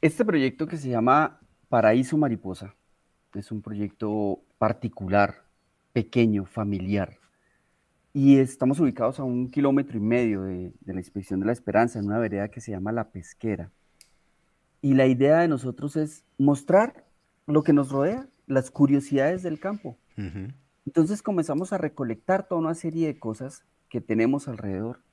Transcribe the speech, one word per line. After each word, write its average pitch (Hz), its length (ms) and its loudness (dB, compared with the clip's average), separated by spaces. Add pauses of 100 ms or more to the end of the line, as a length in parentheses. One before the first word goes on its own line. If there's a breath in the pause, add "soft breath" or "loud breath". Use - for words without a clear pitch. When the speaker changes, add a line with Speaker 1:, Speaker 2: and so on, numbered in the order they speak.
Speaker 1:
Este 160 240 2
proyecto 151 420 0
que 165 120 -10
se 139 100 -8
llama 127 500 2 (300)
Paraíso 123 480 4
Mariposa 101 580 -2 (600)
es 101 180 -10
un 107 80 -8
proyecto 104 800 -4 (160)
particular, 101 880 0 (480)
pequeño, 110 540 0
familiar. 101 720 -4 (960)
Y 139 240 8
estamos 135 420 0
ubicados 127 400 0
a 135 40 -6
un 123 260 -4
kilómetro 139 460 0
y 107 40 -4
medio 110 420 0
de, 90 380 -8
de 92 140 -12
la 92 60 -4
Expedición 95 400 -6
de 98 60 -2
la 113 60 0
Esperanza, 117 460 0
en 101 80 -4
una 104 120 -2
vereda 104 300 -2
que - 120 -16
se 113 100 -14
llama 101 220 -6
La 113 180 -6
Pesquera. 92 600 -8 (1120)
Y 135 120 2
la 135 120 6
idea 135 340 4
de 170 80 2
nosotros 135 480 -6
es 156 280 -6 (140)
mostrar 143 680 2 (400)
lo 151 160 2
que 160 100 2
nos 139 180 2
rodea, 180 360 -2 (200)
las 131 240 -2
curiosidades 143 720 2
del 160 180 -6
campo. 190 360 -10 (220)
Speaker 2:
Ujú. 98 300 -10 (360)
Speaker 1:
Entonces 165 380 0
comenzamos 175 500 -2
a 196 60 -4
recolectar 151 680 -4
toda 170 120 -2
una 160 140 -2
serie 165 320 -4
de 139 120 -6
cosas 117 460 -10 (240)
que 120 140 -6
tenemos 117 460 0
alrededor. 107 520 -8 (120)